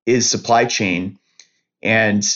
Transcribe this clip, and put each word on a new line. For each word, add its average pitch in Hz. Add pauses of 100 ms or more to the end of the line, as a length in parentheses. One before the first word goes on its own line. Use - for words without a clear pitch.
is 117
supply 117
chain. 95 (640)
And 104